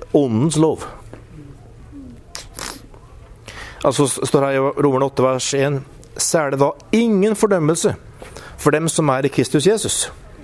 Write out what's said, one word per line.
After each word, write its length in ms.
åndens 420
lov. 240
Altså, 220
s-, 220
står 200
her 100
i 60
Romerne 240
åtte 180
vers 320
en: 240
«Så 240
er 120
det 80
da 120
ingen 480
fordømmelse 560
for 160
dem 160
som 240
er 100
i 80
Kristus 340
Jesus.» 420